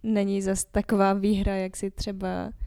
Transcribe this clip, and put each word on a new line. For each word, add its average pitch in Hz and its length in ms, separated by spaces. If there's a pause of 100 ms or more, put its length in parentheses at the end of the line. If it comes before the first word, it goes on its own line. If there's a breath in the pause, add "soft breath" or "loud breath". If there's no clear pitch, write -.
není 196 380
zas 190 240
taková 196 480
výhra, 196 420
jak 190 220
jsi 196 140
třeba 190 600 (160 loud breath)